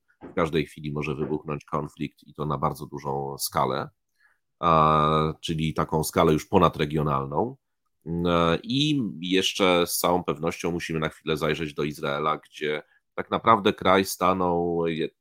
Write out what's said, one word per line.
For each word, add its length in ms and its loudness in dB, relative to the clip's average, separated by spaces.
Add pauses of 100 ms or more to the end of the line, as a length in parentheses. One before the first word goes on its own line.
(220)
w 120 -16
każdej 320 0
chwili 260 -10
może 240 -4
wybuchnąć 500 -6
konflikt 580 -8
i 100 -20
to 120 -6
na 120 -2
bardzo 280 -4
dużą 520 -8
skalę, 520 -2 (680)
a, 800 4
czyli 340 -4
taką 300 0
skalę 300 4
już 120 -2
ponadregionalną. 1120 2 (680)
E, 380 2
i 400 0 (160)
jeszcze 680 2
z 100 -4
całą 260 2
pewnością 480 -4
musimy 280 -4
na 100 -2
chwilę 280 -4
zajrzeć 360 -2
do 100 -4
Izraela, 540 -4
gdzie 460 -6 (320)
tak 160 -8
naprawdę 420 4
kraj 320 4
stanął, 840 0
je, 220 -4 (120)